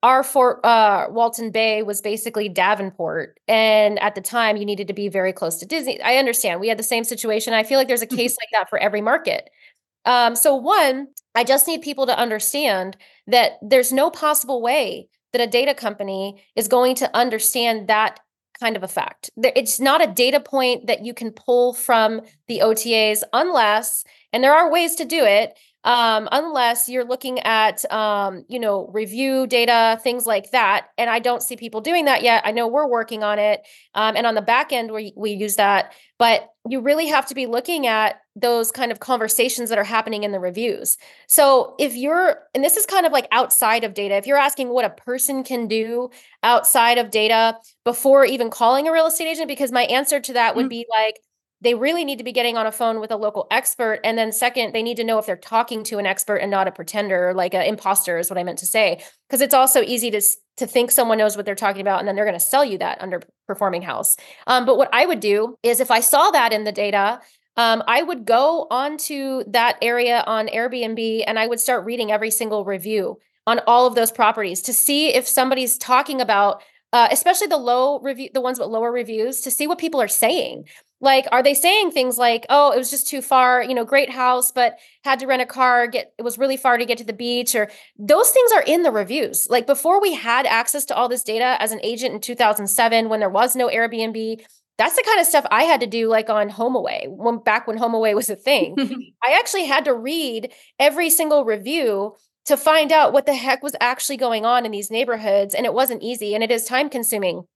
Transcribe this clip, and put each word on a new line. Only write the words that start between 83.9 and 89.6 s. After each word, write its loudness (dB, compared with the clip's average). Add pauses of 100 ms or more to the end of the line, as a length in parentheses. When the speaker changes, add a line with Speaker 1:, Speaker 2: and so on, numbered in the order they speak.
Speaker 1:
house, 0
but 0 (240)
had 0
to -8
rent 2
a -2
car, 2
get, -6
it -12
was -6
really 0
far 2
to -2
get -2
to -16
the -8
beach," -4
or 0 (300)
those 4
things 6
are 4
in 2
the 2
reviews. -2
Like, 2